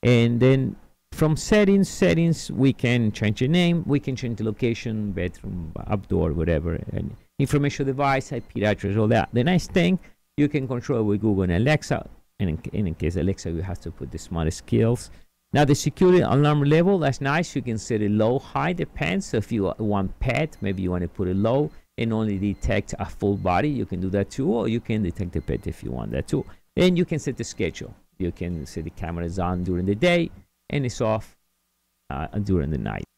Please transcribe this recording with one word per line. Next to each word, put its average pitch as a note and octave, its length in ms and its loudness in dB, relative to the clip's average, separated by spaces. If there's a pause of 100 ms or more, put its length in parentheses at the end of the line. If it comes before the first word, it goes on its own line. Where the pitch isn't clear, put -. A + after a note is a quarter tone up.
And A#2 380 4
then C3 360 4 (360)
from D#3 240 2
settings, G3 520 4
settings, E3 600 2
we C3 220 4
can A#2 400 2
change G#2 260 0
the B2 100 2
name, F3 380 4
we C#3+ 120 2
can C#3 160 -4
change A#2 240 -6
the G#2+ 60 -2
location, A2 680 -2
bedroom, F2+ 600 -6 (140)
outdoor, F2+ 460 -2
whatever, E2 420 0 (180)
and - 240 -6 (220)
information C#3 480 0
device, C3+ 460 -2
I A#2+ 80 -6
P - 240 -6
address, G2+ 320 0
all A2 120 4
that. A2+ 240 2
The A#2+ 120 2
nice F3 240 2
thing, F3+ 300 2 (380)
you D3 120 4
can C3+ 200 -2
control A#2+ 360 0
with G#2 160 2
Google G2+ 240 2
and F2+ 80 2
Alexa, C3 560 0 (320)
and F#2+ 100 0
in, D2+ 100 -4 (120)
and G#2 160 -2
in D#2+ 80 -4
case F2 180 -2
Alexa, F2+ 360 -2
you E2 120 -4
have F#2 180 -8
to E2+ 120 -12
put C#2 180 -12
the - 80 -10
smart D#2+ 340 -2
skills. A2+ 580 0 (400)
Now D3 140 4
the C#3+ 100 4
security F3+ 460 4
alarm D3 440 2
level, E3+ 340 4
that's C#3+ 240 0
nice. D3+ 340 -2
You C3+ 60 -2
can A2+ 160 -4
set G#2 240 -2
it G#2 80 2
low, G#2+ 280 2
high, D3 360 -4
depends. E3+ 500 -4
So - 140 -2
if G#2 120 -4
you G2 280 0
want G2+ 420 -2
pet, C3+ 400 -2
maybe G2 220 -2
you F2+ 80 0
want F2+ 120 0
to E2+ 60 -4
put F#2 180 -4
it F#2 100 0
low B2+ 340 0 (260)
and A2+ 160 -2
only A2 240 -2
detect G2+ 640 -2
a F#2+ 80 -6
full G2+ 320 -2
body, F#2 320 0
you A#2 160 -4
can F#2 120 -6
do F#2 120 -4
that G2 200 0
too, D#3 220 -2
or G#3+ 160 0
you A2+ 100 0
can A2 240 -2
detect F2 300 -4
the D#2+ 80 -2
pet - 260 -4
if - 160 -10
you - 80 -8
want A#1 200 -6
that B1+ 180 -4
too. C#3 160 -2 (320)
And F3+ 220 4
you F3 80 2
can D#3+ 120 -4
set C3 200 -6
the A#2 60 -6
schedule. - 500 -6 (240)
You F2 120 -2
can F2 360 -8
set E2 180 -10
the E2+ 60 -8
camera E2+ 340 -8
is E2+ 140 -6
on F2+ 260 -2
during F2+ 220 -2
the G2+ 80 2
day F3 360 2 (380)
and C#3+ 160 -2
it's - 160 -6
off, A2 340 -2 (760)
uh, C#2+ 160 -6
during F#2+ 420 0
the D#2 80 -2
night. G1+ 280 -6 (140)